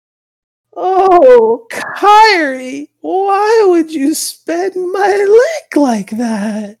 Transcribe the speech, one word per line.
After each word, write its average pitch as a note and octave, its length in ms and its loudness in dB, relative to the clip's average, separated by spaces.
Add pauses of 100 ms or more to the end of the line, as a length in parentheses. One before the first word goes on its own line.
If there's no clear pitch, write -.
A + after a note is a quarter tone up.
(760)
Oh, F4 920 2
Kyrie, D#4 1200 0 (120)
why G4 680 0
would E4 240 0
you D4+ 220 -4
spend F4 640 -8
my G4 520 -2
lick C5+ 480 0
like A#3+ 360 -2
that? G#3+ 680 -6